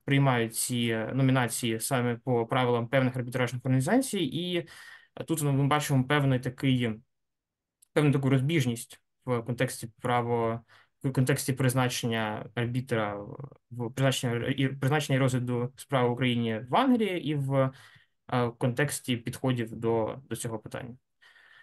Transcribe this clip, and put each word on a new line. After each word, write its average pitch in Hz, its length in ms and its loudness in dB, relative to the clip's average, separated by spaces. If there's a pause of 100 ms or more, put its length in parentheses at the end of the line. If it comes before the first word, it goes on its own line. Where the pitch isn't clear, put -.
приймають 131 500 2
ці, 120 380 -2
е, 110 220 -4
номінації 123 640 2
саме 120 360 0
по 117 300 0
правилам 120 400 0
певних 127 300 2
арбітражних 123 480 -4
організацій, 170 560 2 (120)
і 175 360 -4 (580)
тут 156 160 -2
ми 139 240 2
бачимо 143 380 2
певний 135 360 2
такий, 127 500 0 (1040)
певну 147 200 4
таку 135 180 2
розбіжність 131 720 0 (240)
в 120 180 -2
контексті 123 460 -4 (120)
право, 117 600 0 (420)
в 139 100 -2
контексті 135 400 2
призначення 120 1000 -2
арбітра, 117 600 -2
в, 101 220 -12 (340)
в 117 240 -8
призначення 123 540 0
і, 135 200 0
призначення 139 480 0
і 127 40 2
розгляду 123 560 0
справи 123 320 0
в 123 40 0
Україні 117 560 0
в 147 80 2
Англії 220 480 2
і 151 100 -2
в, 135 380 0 (560)
е, 123 220 0
контексті 127 680 -2
підходів 117 600 -4
до, 113 420 -2 (100)
до 113 80 -6
цього 110 220 -6
питання. 120 380 -12 (680)